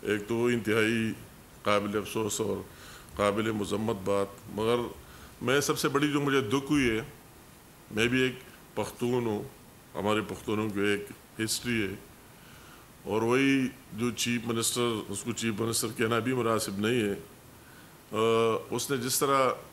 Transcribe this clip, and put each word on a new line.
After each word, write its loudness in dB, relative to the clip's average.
एक 0
तो 0
वो 2
इंतहाई 2
काबिल 2
अफसोस -2
और -2
काबिल 2
मजम्मत 0
बात। 0
मगर 0
मैं 4
सबसे 0
बड़ी 2
जो 0
मुझे 4
दुख 0
हुई 4
है, 0
मैं 2
भी 2
एक 0
पख्तून 0
हूँ, -2
हमारे 2
पख्तूनों -2
की 0
एक -4
हिस्ट्री -2
है -4
और 2
वही 4
जो 0
चीफ -2
मिनिस्टर, 0
उसको -6
चीफ -2
मिनिस्टर -2
कहना 4
भी 0
मुनासिब 0
नहीं 2
है, 2
अ, -10
उसने -2
जिस -2
तरह 4